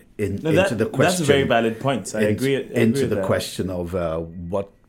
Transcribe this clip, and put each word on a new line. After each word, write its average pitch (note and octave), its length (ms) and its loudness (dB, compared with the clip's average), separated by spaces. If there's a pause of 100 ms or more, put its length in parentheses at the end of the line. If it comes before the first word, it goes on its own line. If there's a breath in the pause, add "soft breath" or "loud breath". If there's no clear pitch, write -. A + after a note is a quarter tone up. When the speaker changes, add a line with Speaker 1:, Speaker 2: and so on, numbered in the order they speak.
(160)
Speaker 1:
in, G2 200 -4
Speaker 2:
No, C#3 140 -2
Speaker 1:
into D#3+ 240 4
Speaker 2:
that, G#2+ 40 -6
Speaker 1:
the G#2+ 80 2
question. C3+ 160 0
Speaker 2:
that's F3+ 180 2
a D#3 40 0
very C#3 180 4
valid A#2 380 2
point. C3 340 -2
I G#2+ 80 0
Speaker 1:
in-, G#2+ 60 2
Speaker 2:
agree, B2+ 280 0
I B2 40 0
agree - 160 -6
Speaker 1:
into A#2+ 260 4
Speaker 2:
with A#2+ 80 0
Speaker 1:
the G#2 60 0
Speaker 2:
that. F#2+ 100 -2
Speaker 1:
question - 420 -2
of, F2+ 260 -6
uh, E2 260 -2
what F2 500 -6 (180)